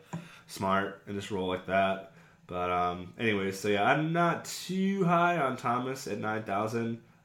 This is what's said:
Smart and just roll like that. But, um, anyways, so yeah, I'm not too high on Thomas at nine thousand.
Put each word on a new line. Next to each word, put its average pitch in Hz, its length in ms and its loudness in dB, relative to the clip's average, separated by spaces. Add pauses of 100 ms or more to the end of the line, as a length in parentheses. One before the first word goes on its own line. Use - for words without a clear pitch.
(480)
Smart 98 600 0
and 101 80 -6
just 98 160 -6
roll 92 160 -2
like 92 200 -2
that. 95 440 2 (360)
But, 90 240 -2
um, 90 480 0
anyways, 98 400 0
so 107 100 -2
yeah, 101 140 4
I'm 151 280 4
not 170 340 0
too 190 600 -2
high 175 320 4
on 131 180 2
Thomas 127 520 -2
at 104 120 -4
nine 110 240 -2
thousand. 113 580 -2 (240)